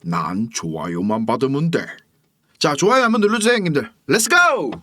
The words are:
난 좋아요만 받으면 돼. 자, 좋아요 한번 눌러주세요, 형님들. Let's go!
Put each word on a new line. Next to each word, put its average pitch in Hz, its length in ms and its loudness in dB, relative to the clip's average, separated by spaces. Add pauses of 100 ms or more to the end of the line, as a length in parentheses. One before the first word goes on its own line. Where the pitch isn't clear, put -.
난 85 500 -4
좋아요만 87 720 -4
받으면 135 460 0
돼. 104 140 -2 (720)
자, 151 180 0
좋아요 214 280 2
한번 233 180 2
눌러주세요, 220 340 2
형님들. 160 340 -2 (200)
Let's 233 200 2
go! 302 420 2 (120)